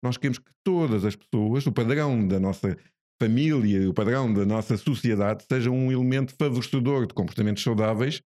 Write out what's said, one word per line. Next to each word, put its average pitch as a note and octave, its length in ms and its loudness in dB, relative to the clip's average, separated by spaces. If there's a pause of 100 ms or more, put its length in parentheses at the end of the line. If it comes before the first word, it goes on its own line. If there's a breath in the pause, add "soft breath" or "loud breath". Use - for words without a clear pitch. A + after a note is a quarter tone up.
Nós B2 140 -2
queremos C3+ 220 -2
que - 120 -20 (140)
todas D3+ 400 2
as G2+ 100 0
pessoas, A#2 520 -2
o C3 60 0
padrão B2+ 540 0
da F#2+ 140 0
nossa - 360 -2 (460 loud breath)
família A#2 560 2
e F#2+ 80 2
o F#2 80 0
padrão A2+ 380 0
da G2+ 120 2
nossa G#2+ 320 0
sociedade, G#2+ 720 -2
seja B2+ 220 0
um C3 220 0
elemento B2+ 440 0
favorecedor C3+ 720 0
de - 80 -10
comportamentos G#2 480 -2
saudáveis A2+ 640 0